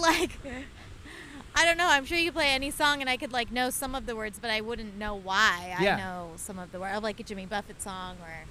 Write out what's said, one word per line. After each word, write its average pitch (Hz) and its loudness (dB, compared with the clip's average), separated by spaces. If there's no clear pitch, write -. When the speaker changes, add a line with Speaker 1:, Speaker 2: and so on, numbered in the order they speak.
Speaker 1:
like, 330 4
I 311 8
don't 339 6
know. 349 4
I'm 285 6
sure 339 0
you 330 4
could 339 -2
play 302 4
any 269 0
song 285 2
and 262 -2
I 254 2
could, 262 -6
like, 233 0
know 254 2
some 269 -4
of 247 -6
the 233 -4
words, 214 -6
but 240 -4
I 220 2
wouldn't 220 -8
know 208 -4
why 185 4
I 185 4
Speaker 2:
Yeah. 196 6
Speaker 1:
know 180 -6
some 185 -8
of 180 -10
the 180 -8
words. 196 -4
Of, 214 -2
like, 214 -2
a - -10
Jimmy 190 -8
Buffett 202 -6
song 185 -8
or 165 -14